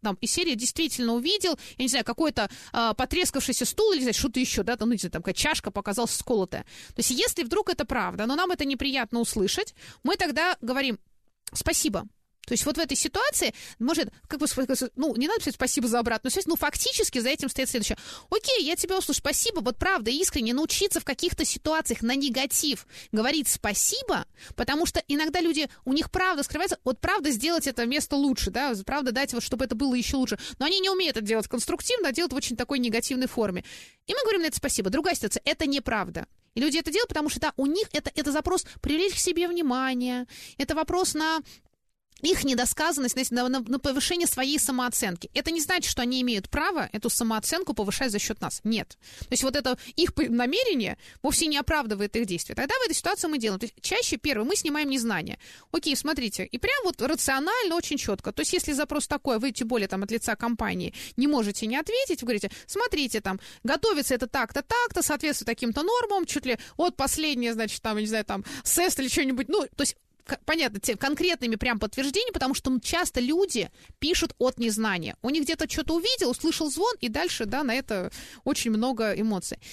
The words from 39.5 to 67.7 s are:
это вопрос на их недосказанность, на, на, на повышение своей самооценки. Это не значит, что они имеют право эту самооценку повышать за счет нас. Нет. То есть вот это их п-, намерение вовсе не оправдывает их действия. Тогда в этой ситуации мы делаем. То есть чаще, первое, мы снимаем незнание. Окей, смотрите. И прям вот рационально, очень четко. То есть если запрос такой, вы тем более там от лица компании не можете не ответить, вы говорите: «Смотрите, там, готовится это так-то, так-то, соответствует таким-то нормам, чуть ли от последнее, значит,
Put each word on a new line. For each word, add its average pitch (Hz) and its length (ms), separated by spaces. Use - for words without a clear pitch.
это 277 180
вопрос 349 400
на 320 240
их 330 240
недосказанность, 262 840
на, 247 180
на, 262 100
на 247 180
повышение 311 480
своей 254 320
самооценки. 247 760
Это 294 180
не 330 80
значит, 349 320
что - 100
они 247 200
имеют 233 280
право 311 440
эту 214 160
самооценку 226 640
повышать 214 360
за 202 100
счет - 200
нас. - 240
Нет. 214 340
То - 120
есть 254 120
вот 262 120
это 262 220
их 349 160
п-, - 160
намерение 254 680
вовсе 285 240
не 302 120
оправдывает 226 580
их 233 100
действия. - 300
Тогда 285 260
в 494 40
этой 330 100
ситуации 359 320
мы 302 100
делаем. 214 220
То 240 60
есть - 160
чаще, 403 360
первое, 226 280
мы 349 100
снимаем 302 340
незнание. 226 480
Окей, 330 240
смотрите. 254 500
И - 120
прям 494 280
вот - 160
рационально, 330 720
очень 330 220
четко. - 340
То 285 100
есть 311 120
если 349 180
запрос 294 360
такой, 277 300
вы 254 140
тем 226 160
более 226 220
там 190 120
от 196 80
лица 220 280
компании 214 560
не 262 100
можете 220 400
не 233 100
ответить, 427 440
вы 233 60
говорите: 214 220
«Смотрите, 302 540
там, 190 220
готовится 294 520
это 240 120
так-то, 262 340
так-то, 466 400
соответствует 294 460
таким-то 233 360
нормам, 415 420
чуть - 200
ли 247 120
от 330 180
последнее, 269 580
значит, 220 280